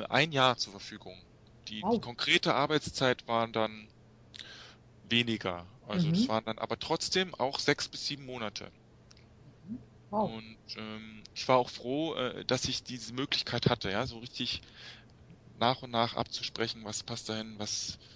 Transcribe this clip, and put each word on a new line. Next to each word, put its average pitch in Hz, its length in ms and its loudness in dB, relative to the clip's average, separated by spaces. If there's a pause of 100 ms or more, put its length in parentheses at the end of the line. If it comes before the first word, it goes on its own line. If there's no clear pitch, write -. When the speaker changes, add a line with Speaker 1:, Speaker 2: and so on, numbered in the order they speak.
Speaker 1:
äh, - 60 -4
ein 151 240 4
Jahr 131 260 6
zur - 140 -4
Verfügung. 98 460 -12 (500)
Die, 214 140 -6
Speaker 2:
Wow. 214 120 2
Speaker 1:
die 220 60 2
konkrete 147 540 2
Arbeitszeit 139 720 2
waren 113 260 2
dann 107 360 -2 (1120)
weniger. 107 640 0 (220)
Also 156 200 2
Speaker 2:
Mhm. 160 40 2
Speaker 1:
das 208 160 4
waren 110 160 2
dann - 140 -4
aber 113 200 -4
trotzdem 180 560 0
auch 135 240 -2
sechs - 300 2
bis - 180 -8
sieben 139 200 -6
Monate. 110 440 -6 (920)
Speaker 2:
Mhm. 220 140 -8 (320)
Wow. 208 200 2
Speaker 1:
Und, 110 280 -10 (180)
ähm, 107 460 -10 (120)
ich - 140 0
war 131 80 10
auch 123 140 4
froh, 143 460 -2
äh, 110 280 -2
dass - 220 2
ich - 180 -4
diese 117 300 -10
Möglichkeit - 560 0
hatte, 113 200 2
ja, 110 160 0
so 117 120 -8
richtig 123 420 -6 (1000)
nach 123 240 4
und 127 80 -10
nach 117 260 2
abzusprechen, - 680 -4
was 104 180 -6
passt - 260 -8
dahin, 110 300 -6
was, - 400 -4 (180)